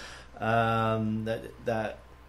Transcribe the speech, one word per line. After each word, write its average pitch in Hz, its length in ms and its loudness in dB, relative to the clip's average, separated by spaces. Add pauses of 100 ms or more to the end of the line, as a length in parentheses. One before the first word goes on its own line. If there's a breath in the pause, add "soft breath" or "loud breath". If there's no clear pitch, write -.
(400 loud breath)
Um, 110 840 2
that, 113 180 -4 (220)
that, 110 340 -2 (300)